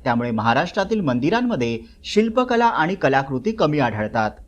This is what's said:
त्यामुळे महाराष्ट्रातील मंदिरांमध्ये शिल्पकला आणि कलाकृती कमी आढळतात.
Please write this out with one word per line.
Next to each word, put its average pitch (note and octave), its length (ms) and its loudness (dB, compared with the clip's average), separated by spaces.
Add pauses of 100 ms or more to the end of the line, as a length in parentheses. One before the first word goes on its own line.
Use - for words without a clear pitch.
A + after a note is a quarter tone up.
त्यामुळे A#2+ 280 0
महाराष्ट्रातील E3+ 680 0
मंदिरांमध्ये C#3 760 0 (240)
शिल्पकला A#3 640 2
आणि F#3 300 0
कलाकृती C#3 560 0
कमी D#3 280 0
आढळतात. G#2+ 520 0 (160)